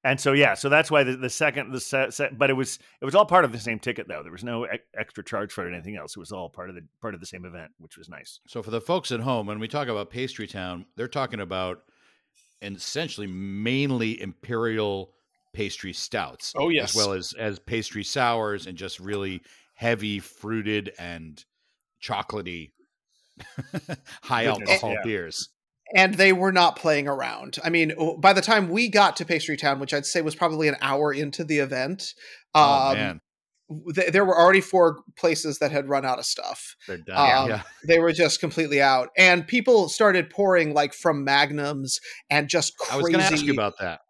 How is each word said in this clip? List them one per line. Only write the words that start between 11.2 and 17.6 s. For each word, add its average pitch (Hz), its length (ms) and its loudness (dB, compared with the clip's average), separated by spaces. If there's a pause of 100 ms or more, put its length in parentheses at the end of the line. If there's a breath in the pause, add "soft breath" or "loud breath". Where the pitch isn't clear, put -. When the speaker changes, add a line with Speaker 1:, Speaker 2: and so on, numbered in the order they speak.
Speaker 2:
about 92 400 -6 (840)
essentially 101 640 -10
mainly 110 960 -4
imperial 107 920 -4 (380)
pastry 95 400 -8
stouts, - 640 -8
Speaker 3:
Oh, 156 140 0
Speaker 2:
as 160 60 2
Speaker 3:
yes. 120 200 -2
Speaker 2:
well 104 160 0
as, 92 220 -6
as 107 240 -6
pastry 107 460 -8